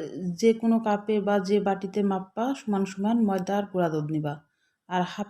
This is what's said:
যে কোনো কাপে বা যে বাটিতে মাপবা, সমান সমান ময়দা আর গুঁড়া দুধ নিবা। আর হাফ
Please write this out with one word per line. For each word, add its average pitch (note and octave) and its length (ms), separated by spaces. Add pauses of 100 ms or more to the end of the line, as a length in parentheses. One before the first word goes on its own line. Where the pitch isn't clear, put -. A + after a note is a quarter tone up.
(360)
যে A3+ 180
কোনো A3+ 260
কাপে G#3+ 420
বা G3+ 180
যে G3 200
বাটিতে F#3+ 440
মাপবা, G3 420 (100)
সমান G3+ 300
সমান G3+ 400
ময়দা F#3+ 320
আর G3+ 80
গুঁড়া F3+ 240
দুধ D#3 220
নিবা। D3+ 220 (560)
আর F3+ 140
হাফ G3+ 260